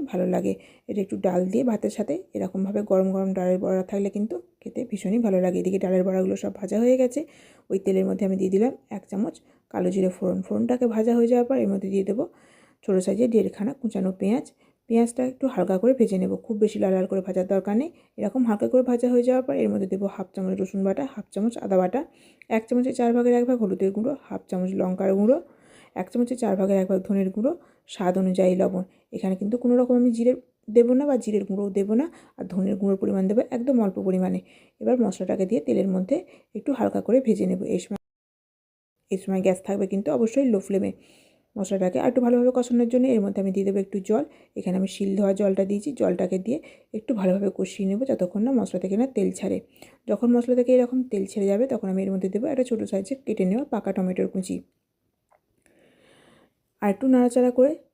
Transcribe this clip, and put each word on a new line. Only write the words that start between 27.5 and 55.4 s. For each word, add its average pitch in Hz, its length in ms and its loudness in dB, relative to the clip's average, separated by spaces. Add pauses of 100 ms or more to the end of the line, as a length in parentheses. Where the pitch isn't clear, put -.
স্বাদ 180 280 -2
অনুযায়ী 185 380 2
লবণ। 185 280 0 (280)
এখানে 190 240 -4
কিন্তু 202 220 -4
কোনো 240 180 0
রকম 247 200 2
আমি 247 160 4
জিরে 233 220 2 (340)
দেবো 233 260 6
না 262 120 4
বা 285 120 2
জিরের 208 280 -2
গুঁড়োও 202 240 -4
দেবো 196 260 0
না, 269 100 2 (300)
আর - 160 -10
ধনের 196 240 0
গুঁড়োর 196 260 0
পরিমাণ 196 260 0
দেবো 208 140 2 (100)
একদম 254 300 0
অল্প 196 160 0 (100)
পরিমাণে। 185 320 0 (420)
এবার 226 200 2
মশলাটাকে 196 440 -2
দিয়ে 220 160 -2
তেলের 196 340 0
মধ্যে 185 220 0 (380)
একটু 214 180 -6
হালকা 208 280 -2
করে 208 200 2
ভেজে 214 260 2
নেব। 185 160 -2
এই 185 160 -2
সময়, 196 240 -10 (1080)
এই 196 100 -2
সময় 190 200 -2
গ্যাস 185 220 2
থাকবে 202 240 -2
কিন্তু 196 240 -2
অবশ্যই 254 400 2
লো 202 80 4
ফ্লেমে। 196 340 -2 (600)
মশলাটাকে 190 440 -2
আর 262 120 2
একটু 247 100 0
ভালোভাবে 247 340 4
কষানোর 240 380 2
জন্য 254 140 4
এর 233 140 2
মধ্যে 202 200 -2
আমি 190 100 -2
দিয়ে 196 160 -2
দেবো 196 120 0
একটু 196 200 -4
জল। 214 240 0 (320)
এখানে 190 220 -4
আমি 190 180 0
শিল 196 200 -2
ধোয়া 196 180 2
জলটা 196 320 2
দিয়েছি, 202 280 -2
জলটাকে 190 460 0
দিয়ে 220 180 -2 (360)
একটু 214 200 -6
ভালোভাবে 196 420 0
কষিয়ে 196 340 -4
নেব 202 160 -2
যতক্ষণ 190 380 -2
না 254 80 0
মশলা 196 280 -2
থেকে 190 180 -4
না 240 100 2
তেল 202 240 0
ছাড়ে। 190 260 -4 (500)
যখন 220 240 0
মশলা 240 240 2
থেকে 247 180 2
এরকম 254 300 4
তেল 208 240 -4
ছেড়ে 196 200 -2
যাবে, 202 200 2
তখন 220 220 -4
আমি 190 140 -2
এর 196 80 -4
মধ্যে 190 180 -2
দেবো 214 180 -4
একটা 254 160 -2
ছোটো 220 220 -2
সাইজের 202 380 -6
কেটে 214 220 -2
নেওয়া 208 200 0
পাকা 202 280 -4
টমেটোর 185 340 -2
কুচি। 190 280 -6 (2250)